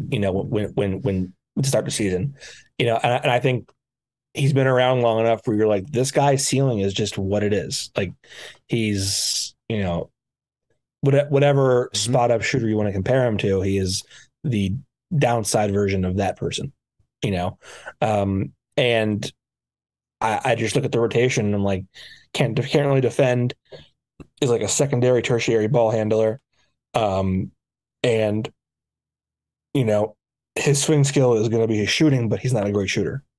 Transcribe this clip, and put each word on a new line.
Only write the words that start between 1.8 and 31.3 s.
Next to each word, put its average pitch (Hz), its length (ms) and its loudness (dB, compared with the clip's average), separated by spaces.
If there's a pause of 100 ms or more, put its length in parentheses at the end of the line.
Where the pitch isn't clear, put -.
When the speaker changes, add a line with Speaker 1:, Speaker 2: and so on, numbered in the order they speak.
Speaker 1:
the - 60 -6
season, 101 440 -2 (440)
you 120 80 0
know, 113 160 2
and, 120 200 0
and 139 80 0
I 123 80 2
think 123 300 -2 (640)
he's 139 200 0
been 131 140 2
around 127 340 2
long 113 180 2
enough 113 260 2
where 110 100 -2
you're 107 120 2
like, 101 240 0
"This 131 200 -2
guy's 139 360 2
ceiling 131 320 0
is 98 160 -2
just 104 220 -4
what 101 260 -2
it 104 100 0
is." - 420 -4
Like, 90 180 -4 (540)
he's, 101 880 -4 (140)
you 107 140 -4
know, 85 260 -4 (920)
what-, 139 280 2
whatever 139 640 4
Speaker 2:
Mm-hmm. 107 180 -2
Speaker 1:
spot 120 200 4
up 113 100 2
shooter 113 260 -2
you 107 80 0
wanna 104 160 0
compare 123 320 0
him 113 140 0
to, 95 240 0
he 98 160 0
is 95 260 -2 (400)
the 101 300 0 (420)
downside 117 560 0
version 98 320 0
of 92 140 -2
that 98 180 -2
person, - 380 -8 (500)
you 107 80 -2
know? 90 260 -4 (440)
Um, 101 500 0 (240)
and 110 560 0 (880)
I, 214 240 -2
I 127 120 2
just 110 200 -2
look 143 80 0
at 131 80 -6
the 127 80 0
rotation 117 460 2
and 104 100 0
I'm 101 80 -2
like, 98 220 -2 (480)
can't, 117 240 0
can't 143 300 2
really 139 120 4
defend, 123 540 2 (880)
is, 135 80 2
like, 117 120 2
a 104 60 -2
secondary, 127 540 2
tertiary 113 460 0
ball 113 240 2
handler. 110 500 0 (520)
Um, 95 580 0 (520)
and, 110 480 0 (1200)
you 135 120 0
know, 104 320 0 (380)
his 139 260 0
swing 147 240 4
skill 131 300 4